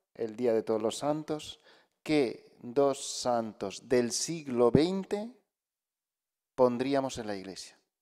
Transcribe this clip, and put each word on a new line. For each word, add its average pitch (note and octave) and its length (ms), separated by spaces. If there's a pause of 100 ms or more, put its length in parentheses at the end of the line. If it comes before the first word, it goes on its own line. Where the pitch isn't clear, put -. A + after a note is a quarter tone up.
(140)
el A2 220
día A#2+ 160
de A2+ 100
Todos A2 180
los G#2+ 180
Santos D3+ 600 (420)
qué C#3+ 580
dos C#3 600
santos A2 680
del A#2+ 240
siglo C3 580
veinte F#3+ 600 (1200)
pondríamos C3 640
en A2+ 80
la G#2 100
iglesia". F#2+ 420 (240)